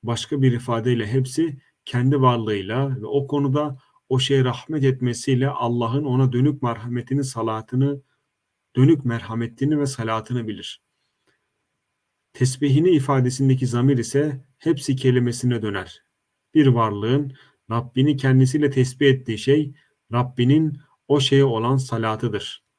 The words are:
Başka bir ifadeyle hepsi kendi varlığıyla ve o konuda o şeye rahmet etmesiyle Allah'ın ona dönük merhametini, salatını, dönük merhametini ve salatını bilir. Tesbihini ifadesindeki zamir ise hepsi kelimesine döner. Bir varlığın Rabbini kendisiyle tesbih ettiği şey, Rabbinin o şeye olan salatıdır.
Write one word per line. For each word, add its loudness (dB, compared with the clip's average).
Başka -4
bir 4
ifadeyle -2
hepsi -2
kendi 0
varlığıyla -2
ve -10
o -2
konuda -2
o 0
şeye 2
rahmet -4
etmesiyle 0
Allah'ın -4
ona 2
dönük 0
merhametini, -4
salatını, -2
dönük 4
merhametini -4
ve 0
salatını -4
bilir. -14
Tesbihini 2
ifadesindeki 2
zamir 2
ise -2
hepsi -2
kelimesine 0
döner. -8
Bir 6
varlığın 0
Rabbini 0
kendisiyle 4
tesbih 0
ettiği 2
şey, 0
Rabbinin 2
o 4
şeye 4
olan 0
salatıdır. -4